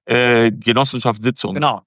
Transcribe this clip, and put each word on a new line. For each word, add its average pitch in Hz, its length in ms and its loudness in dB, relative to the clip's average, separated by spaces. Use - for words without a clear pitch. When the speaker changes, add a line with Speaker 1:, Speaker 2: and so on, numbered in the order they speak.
Speaker 1:
äh, 117 460 2
Genossenschaftssitzung 117 1040 -2
Speaker 2:
Genau. 131 340 -2